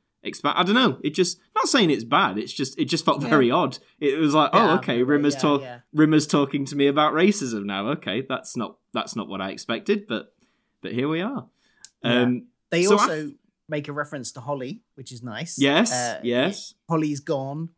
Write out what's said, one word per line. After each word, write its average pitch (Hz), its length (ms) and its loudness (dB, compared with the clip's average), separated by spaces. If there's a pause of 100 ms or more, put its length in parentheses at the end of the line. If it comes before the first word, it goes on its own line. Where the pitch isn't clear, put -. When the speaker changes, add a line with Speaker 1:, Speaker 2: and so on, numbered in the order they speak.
(240)
Speaker 1:
expa-, - 320 -4
I 175 60 2
don't 190 140 2
know. 220 280 2
It 151 120 -2
just, 180 240 0 (160)
not 427 120 0
saying 220 220 4
it's 117 140 0
bad. 123 340 0
It's - 160 -8
just, 135 240 -6
it 156 80 0
just 147 200 -2
felt 147 180 2
Speaker 2:
Yeah. 233 60 -6
Speaker 1:
very 131 200 6
odd. 139 300 0 (200)
It 147 200 0
was 151 160 2
like, 151 180 4
Speaker 2:
Yeah, 190 200 6
Speaker 1:
"Oh, - 40 4
okay, 123 220 -2
Speaker 2:
yeah, 127 80 4
Speaker 1:
Rimmer's 147 260 4
Speaker 2:
yeah, 131 60 -6
Speaker 1:
talk-, 143 220 2
Speaker 2:
yeah. 123 180 -14 (140)
Speaker 1:
Rimmer's 151 340 4
talking 143 380 0
to 139 100 -10
me 139 100 2
about 143 300 4
racism 135 500 2
now. 101 240 -4
Okay, 123 320 -4
that's - 340 -8
not, 113 220 -8 (160)
that's - 220 -6
not 101 120 -6
what 95 140 -8
I 95 80 -4
expected, 202 560 -4
but, - 300 -8 (460)
but - 120 -10
here 127 140 -2
we 160 140 -4
are." 247 260 -8 (560)
Speaker 2:
Yeah. 120 180 2
Speaker 1:
Um, 123 260 0 (220)
Speaker 2:
They 170 140 0
Speaker 1:
so 208 160 6
Speaker 2:
also 156 300 0
Speaker 1:
af- - 40 -18 (360)
Speaker 2:
make 147 200 -6
a 143 40 -10
reference 143 400 -8
to 139 80 -14
Holly, 139 400 -8 (140)
which 135 160 -18
is 117 120 -16
nice. 127 360 -8
Speaker 1:
Yes, 147 320 4
Speaker 2:
Uh, 120 320 -2
Speaker 1:
yes. 127 500 -2 (140)
Speaker 2:
Holly's 151 320 -2
gone. 147 580 -6